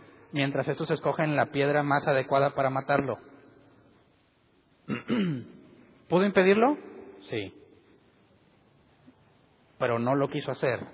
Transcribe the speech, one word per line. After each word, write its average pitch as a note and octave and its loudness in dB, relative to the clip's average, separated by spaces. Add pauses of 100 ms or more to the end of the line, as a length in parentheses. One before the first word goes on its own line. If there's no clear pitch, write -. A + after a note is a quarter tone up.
(320)
mientras C#3 -2
estos D3+ -4
escogen D3+ 0
la B2 2
piedra C#3+ 0
más C#3+ 0
adecuada C#3 2
para C3+ 0
matarlo? C3+ -2 (1700)
<clears throat> - -6
¿Pudo F3+ 4
impedirlo? G3+ 4 (540)
Sí. G2+ -8 (2250)
Pero A#2+ 0
no B2 0
lo C#3 0
quiso C#3 -6
hacer. B2+ -2 (140)